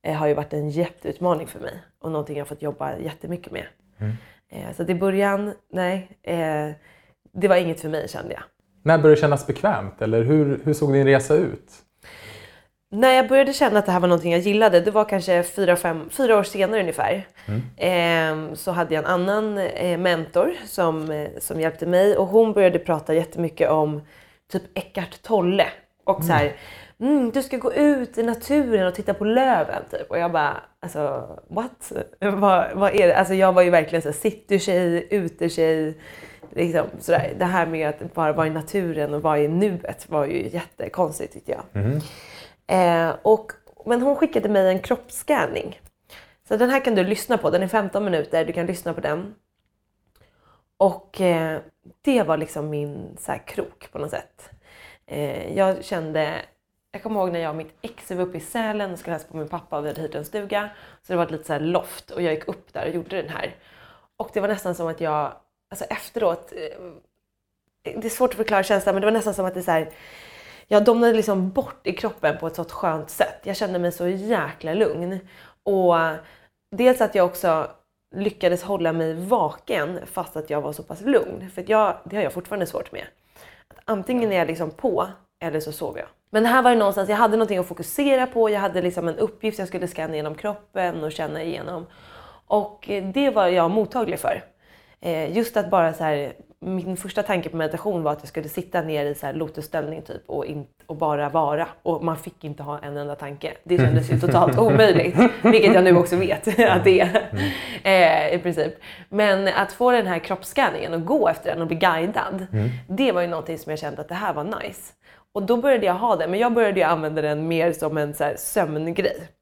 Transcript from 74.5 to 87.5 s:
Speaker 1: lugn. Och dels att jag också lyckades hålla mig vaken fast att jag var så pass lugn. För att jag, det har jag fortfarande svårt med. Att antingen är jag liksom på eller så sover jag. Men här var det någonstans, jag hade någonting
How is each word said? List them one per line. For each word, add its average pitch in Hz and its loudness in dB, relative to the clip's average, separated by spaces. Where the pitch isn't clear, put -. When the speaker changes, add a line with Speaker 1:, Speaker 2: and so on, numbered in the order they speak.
Speaker 1:
lugn. 185 -2
Och 185 4
dels 254 4
att 214 0
jag 185 4
också 170 0
lyckades 185 -2
hålla 170 -2
mig 160 -2
vaken 175 -2
fast - -8
att 156 -8
jag 147 -2
var 147 -6
så 147 -12
pass 170 -14
lugn. 202 -2
För 185 -10
att 185 -12
jag, 214 2
det 185 -10
har 208 -2
jag 139 -2
fortfarande 180 -6
svårt - -8
med. - -12
Att - -20
antingen 220 -2
är 185 2
jag 165 2
liksom 165 -6
på 185 -2
eller 156 -2
så 151 -10
sover - -10
jag. - -12
Men 220 2
här 247 4
var 247 6
det 240 6
någonstans, 196 2
jag 208 2
hade 220 4
någonting 214 2